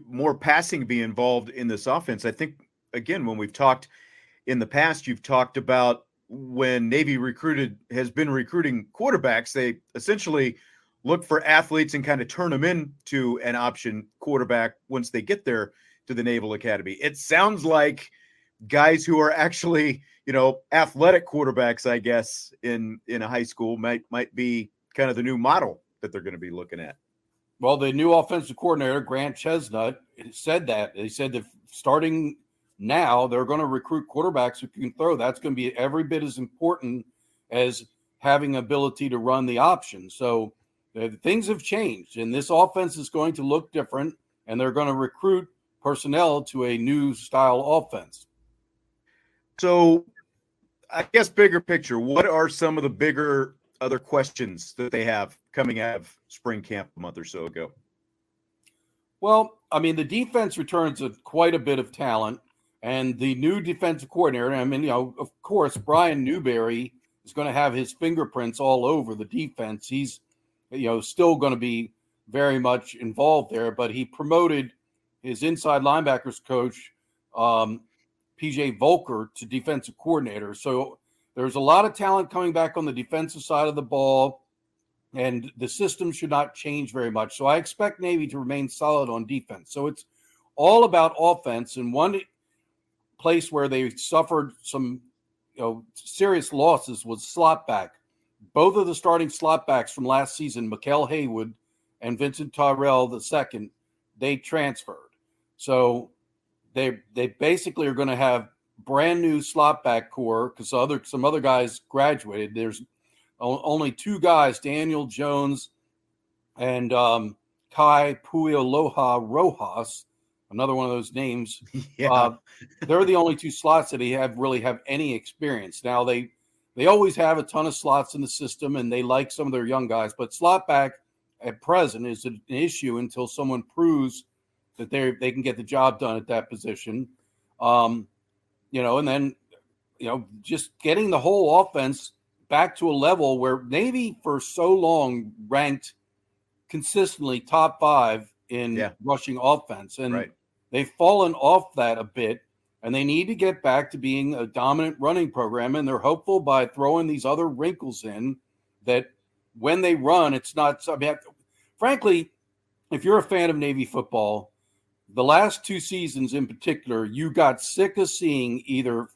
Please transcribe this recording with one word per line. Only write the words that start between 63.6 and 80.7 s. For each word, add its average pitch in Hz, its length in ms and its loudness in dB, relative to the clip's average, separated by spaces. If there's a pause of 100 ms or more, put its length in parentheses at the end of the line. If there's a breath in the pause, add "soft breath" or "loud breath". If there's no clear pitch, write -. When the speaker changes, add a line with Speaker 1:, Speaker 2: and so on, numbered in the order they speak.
Speaker 2:
defensive 160 480 -4
coordinator, 135 440 0
I 127 120 -2
mean, 139 180 -2
you 156 60 0
know, 123 300 -2
of 143 120 -10 (120)
course, 185 340 0
Brian 151 480 2
Newberry 123 720 -2 (300)
is - 80 -20
gonna 147 200 -4
have 139 220 2
his 127 180 -4
fingerprints 147 640 -4
all 131 280 2
over 131 280 0
the 104 120 -10
defense. 117 600 -8
He's, 135 340 -6 (500)
you 131 160 -4
know, 117 140 0
still 170 360 4
gonna 131 200 0
be 113 360 -6 (360)
very 135 300 2
much 123 360 -2
involved 139 580 0
there, 117 180 -2
but 113 200 -4
he 123 160 -8
promoted 156 640 0 (500)
his 127 200 -8
inside 156 400 0
linebackers 143 640 0
coach, 123 500 -4 (420)
um, 113 460 0 (540)
P 160 140 -6
J 139 200 -2
Volker, 123 640 0
to - 100 -18
defensive 127 540 -6
coordinator. 107 560 -4
So 131 440 -6 (360)